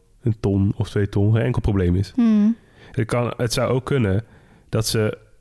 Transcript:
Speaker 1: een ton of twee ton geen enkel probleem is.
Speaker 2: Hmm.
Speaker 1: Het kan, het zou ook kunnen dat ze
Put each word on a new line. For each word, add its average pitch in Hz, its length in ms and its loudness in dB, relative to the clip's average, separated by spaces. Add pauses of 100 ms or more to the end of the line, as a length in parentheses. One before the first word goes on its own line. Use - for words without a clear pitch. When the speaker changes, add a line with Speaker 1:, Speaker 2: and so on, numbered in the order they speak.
(220)
Speaker 1:
een 107 180 0
ton 101 360 2
of - 140 -4
twee 101 180 -2
ton 104 240 2
geen 113 100 2
enkel 123 180 -2
probleem 92 360 2
is. 101 180 -2
Speaker 2:
Hmm. 220 420 2 (360)
Speaker 1:
Het 113 140 -4
kan, 120 300 -2
het 120 160 -4
zou 110 200 0
ook 127 120 -2
kunnen 107 400 0 (440)
dat 113 180 -2
ze 107 320 -2 (220)